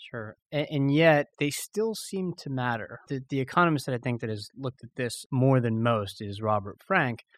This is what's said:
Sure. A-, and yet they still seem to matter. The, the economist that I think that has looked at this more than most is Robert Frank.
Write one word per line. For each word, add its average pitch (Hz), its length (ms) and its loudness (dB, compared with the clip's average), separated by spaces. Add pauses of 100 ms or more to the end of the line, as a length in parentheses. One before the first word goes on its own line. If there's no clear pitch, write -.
(120)
Sure. 110 240 -12 (180)
A-, 147 180 -2
and 139 220 2
yet 151 340 6 (120)
they 147 100 0
still 214 460 -4
seem 185 440 -6
to 151 120 -10
matter. 123 480 -4 (100)
The, 135 200 -6
the 135 100 -2
economist 156 480 2
that 131 80 -2
I 117 80 -4
think 120 180 -2
that 117 80 -6
has 107 260 -8
looked 131 280 -8
at 120 140 -18
this 123 340 -6
more 131 300 4
than 113 200 0
most 110 400 0
is 101 200 -8
Robert 104 440 -2
Frank. 147 360 0 (160)